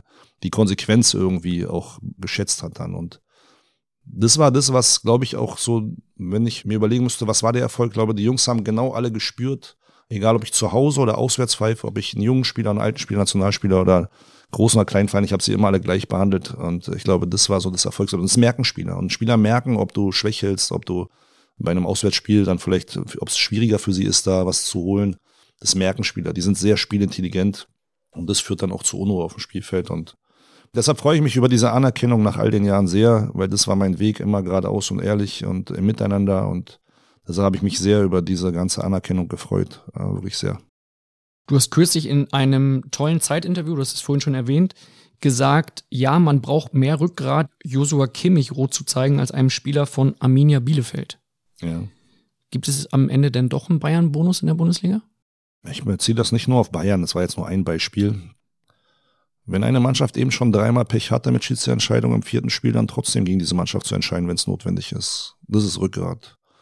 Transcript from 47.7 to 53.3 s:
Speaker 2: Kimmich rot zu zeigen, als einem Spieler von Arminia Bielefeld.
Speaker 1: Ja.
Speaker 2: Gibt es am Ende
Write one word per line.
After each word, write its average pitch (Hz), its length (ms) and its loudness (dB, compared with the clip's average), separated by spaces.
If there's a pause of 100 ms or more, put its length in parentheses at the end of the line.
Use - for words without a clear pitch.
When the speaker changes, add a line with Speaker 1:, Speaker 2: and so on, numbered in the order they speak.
Speaker 2:
Kimmich 160 440 2
rot 131 220 -2
zu - 100 -6
zeigen, 139 380 2
als 127 100 -2
einem 131 180 2
Spieler 143 360 -2
von 135 340 0
Arminia 135 400 6
Bielefeld. 123 600 -2 (440)
Speaker 1:
Ja. 85 200 -6 (680)
Speaker 2:
Gibt - 160 -6
es 143 260 -4
am 135 160 4
Ende 139 220 2